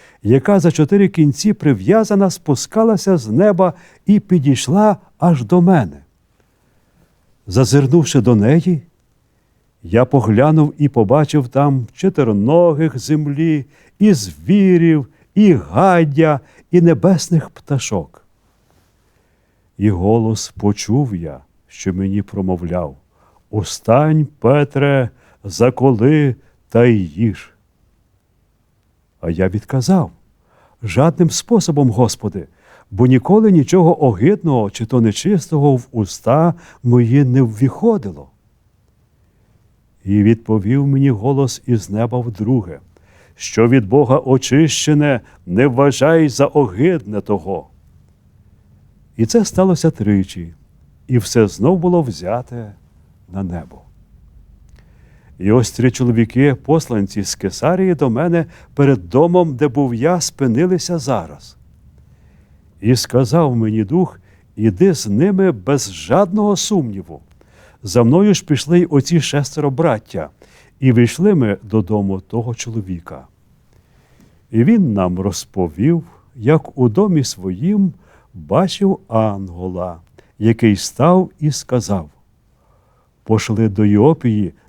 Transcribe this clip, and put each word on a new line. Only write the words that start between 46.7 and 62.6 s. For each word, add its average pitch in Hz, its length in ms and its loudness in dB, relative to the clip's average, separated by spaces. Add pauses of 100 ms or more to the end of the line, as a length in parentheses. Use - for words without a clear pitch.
того». 90 460 -8 (1500)
І 113 80 0
це 214 200 0
сталося 180 460 0
тричі, 95 640 -4 (540)
і 127 100 0
все 110 300 2
знов 156 320 -2
було 175 220 0
взяте 107 720 -8 (600)
на 98 100 -8
небо. 85 380 -12 (1600)
І 95 120 0
ось 117 200 2
три 120 200 0
чоловіки, 120 640 0
посланці 110 680 -4
з - 120 -8
Кесарії, 185 600 -2
до 135 140 -2
мене 165 360 -2 (280)
перед 131 360 0
домом, 165 460 2
де 147 120 -2
був 127 280 -2
я, 156 260 -2
спинилися 165 760 -2
зараз. 117 600 -8 (1200)